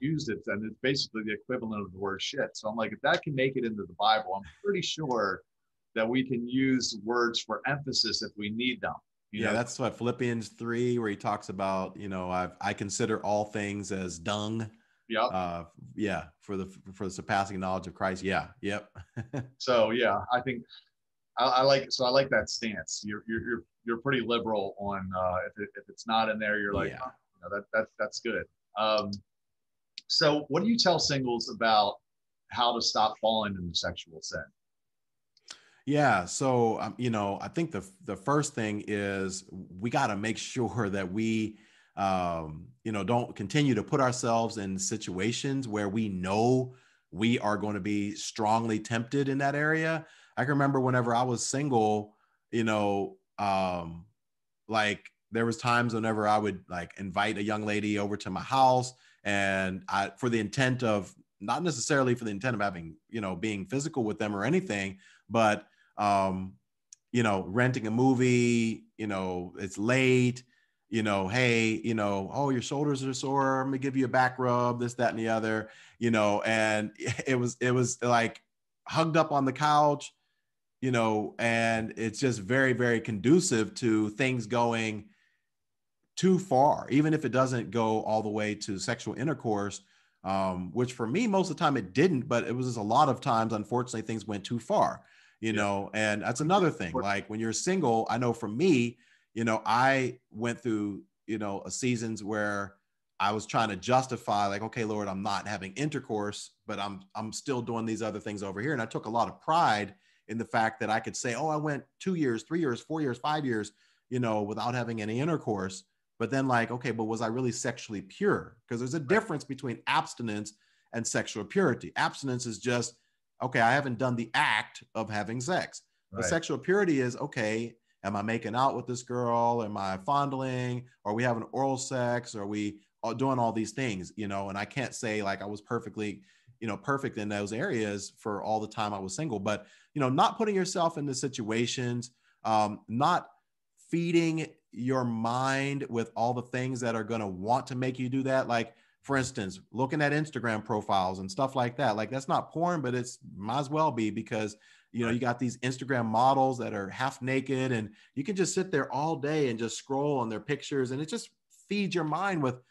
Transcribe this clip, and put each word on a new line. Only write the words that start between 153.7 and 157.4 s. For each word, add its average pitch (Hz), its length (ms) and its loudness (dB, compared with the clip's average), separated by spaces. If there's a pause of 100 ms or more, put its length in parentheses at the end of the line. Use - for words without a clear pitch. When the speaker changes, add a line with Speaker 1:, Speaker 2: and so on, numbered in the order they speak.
Speaker 2:
be, 113 180 0
because, 107 480 -4 (340)
you 117 140 -2
know, 117 40 2
Speaker 1:
Right. - 20 2
Speaker 2:
you 120 80 0
got 123 200 0
these 120 200 -4
Instagram 127 460 -2
models 131 520 4
that 113 160 -4
are 98 160 -4
half 131 320 -4
naked 131 500 0